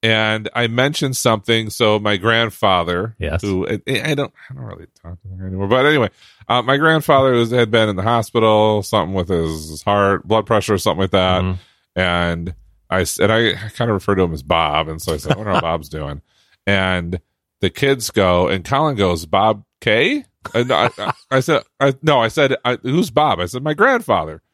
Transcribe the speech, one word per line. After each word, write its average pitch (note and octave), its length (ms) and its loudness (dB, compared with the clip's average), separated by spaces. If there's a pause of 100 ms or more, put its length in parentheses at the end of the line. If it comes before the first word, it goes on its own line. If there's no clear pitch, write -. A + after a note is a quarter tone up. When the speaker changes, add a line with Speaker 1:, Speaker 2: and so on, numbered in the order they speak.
Speaker 1:
And A2 500 0
I A#2+ 140 -2
mentioned C3 480 -2
something. A2+ 540 0
So G#2+ 280 2
my G#2 200 -2
grandfather, G2+ 1000 0
Speaker 2:
Yes. E2 220 -6
Speaker 1:
who F#2+ 260 -2
I, G#2+ 200 -4
I C#3 280 -2
don't, C#3 180 -6 (160)
I C3 40 -14
don't C3+ 100 -16
really F#2 240 -16 (140)
talk F2 200 -16
to G2+ 80 -18
him F#2 180 -12
anymore. F#2+ 200 -4
But B2+ 180 2
anyway, C#3+ 240 2 (400)
uh, B2 120 2
my B2+ 160 0
grandfather D3 540 4
was, A#2 200 2
had A#2+ 200 2
been A2+ 160 4
in G2+ 80 0
the F#2 80 -4
hospital, A2 800 2
something F#2+ 300 0
with F2+ 160 -2
his D#2+ 540 -4
heart, G2+ 440 2
blood G#2+ 180 0
pressure, G#2+ 320 0
something F2+ 240 0
like F#2+ 100 0
that. F#2 300 2
Speaker 2:
Mm-hmm. - 580 -6
Speaker 1:
And F2 540 -2 (360)
I F#2 120 0
s-, - 160 -4
and G2+ 140 2
I A2 220 2 (160)
kind A#2 200 -4
of A2 60 2
referred G2 200 0
to F#2+ 80 2
him E2+ 100 -2
as C#2+ 100 -8
Bob, D#2+ 460 0
and D#2+ 120 -10
so E2 120 -4
I D#2 40 -4
said, - 160 -6
"I - 40 -4
wonder G#2+ 160 -4
how E2+ 80 0
Speaker 2:
<laughs> - 0 -
Speaker 1:
Bob's E2 280 -4
doing." D2 320 -10 (460)
And F#2 540 -2 (400)
the F#2+ 80 0
kids C#3 420 -2
go, F2+ 380 4
and F2+ 160 -4
Colin C#3 300 0
goes, F2+ 300 0
"Bob G2+ 380 0 (160)
K?" D#3 460 0 (280)
And B2 180 0
I, G#2+ 260 2
I, G#2 160 -6 (180)
I C3+ 80 2
said, D#3+ 240 0 (160)
I, C#3 220 2
no, D3 180 2
I A2+ 80 2
said, C3+ 280 0 (100)
I, B2 160 0
"Who's D#3+ 280 -2
Bob?" B2+ 300 0
I F2+ 60 -2
said, B2 180 -8
"My D3+ 100 -2
grandfather." C#3+ 680 0 (120)